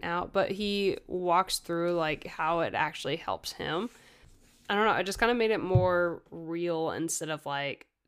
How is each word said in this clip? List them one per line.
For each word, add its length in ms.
out." 260
But 200
he 460
walks 500
through, 360
like, 340
how 320
it 160
actually 400
helps 380
him. 360
I 60
don't 100
know. 80
It 120
just 120
kinda 160
made 160
it 140
more 680
real 640
instead 400
of, 160
like, 400